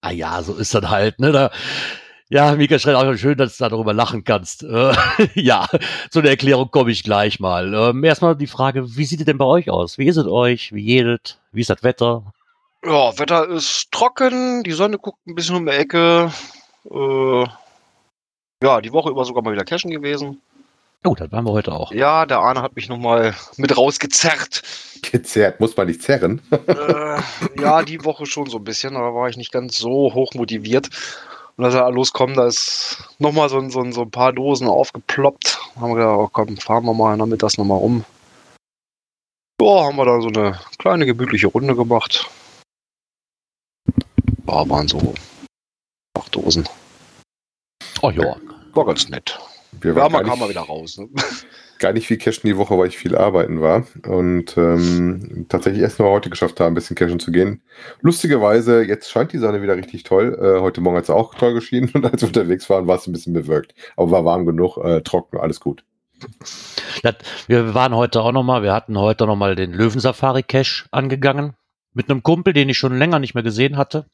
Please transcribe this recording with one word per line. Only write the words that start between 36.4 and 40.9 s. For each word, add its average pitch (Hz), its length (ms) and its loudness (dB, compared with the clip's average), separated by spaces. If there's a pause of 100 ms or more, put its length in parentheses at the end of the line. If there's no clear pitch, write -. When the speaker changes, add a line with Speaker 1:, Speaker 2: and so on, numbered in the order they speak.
Speaker 2:
fahren 117 280 -2
wir 117 100 0
mal 110 220 2
nachmittags 110 420 -2
nochmal 98 200 0
rum. 113 260 0 (1600)
Ja, 202 240 6
haben 143 120 -2
wir 135 80 2
da 120 160 4
so 113 80 -2
eine 104 300 0 (200)
kleine 175 280 2